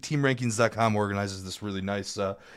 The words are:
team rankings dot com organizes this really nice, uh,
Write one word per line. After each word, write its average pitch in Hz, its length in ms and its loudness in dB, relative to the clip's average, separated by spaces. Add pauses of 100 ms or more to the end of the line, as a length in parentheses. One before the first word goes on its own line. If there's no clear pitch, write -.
team 143 220 0
rankings 131 180 2 (160)
dot 113 140 6
com 110 240 2
organizes 101 480 0
this 92 180 -10
really 101 200 -4
nice, 98 360 -4
uh, 98 160 -2 (240)